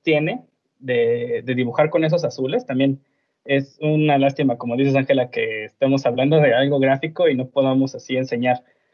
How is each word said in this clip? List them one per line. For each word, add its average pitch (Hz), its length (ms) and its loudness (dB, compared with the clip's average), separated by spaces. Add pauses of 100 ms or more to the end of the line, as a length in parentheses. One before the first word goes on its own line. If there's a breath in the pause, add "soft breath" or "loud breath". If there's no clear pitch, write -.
tiene 165 420 -2 (340)
de, 120 640 -2
de 127 100 -4
dibujar 127 360 0
con 160 140 0
esos 160 200 0
azules. 139 420 -4
También 135 340 0 (440)
es 139 360 -2
una 151 380 2
lástima, 135 400 0
como 120 180 -6
dices, 135 200 2
Ángela, 131 340 0
que 110 340 -6
estemos 135 420 -2
hablando 131 320 2
de 139 160 4
algo 139 240 2
gráfico 147 500 0
y 139 60 2
no 127 140 -4
podamos 135 460 0
así 127 220 -8
enseñar 127 460 -2 (320)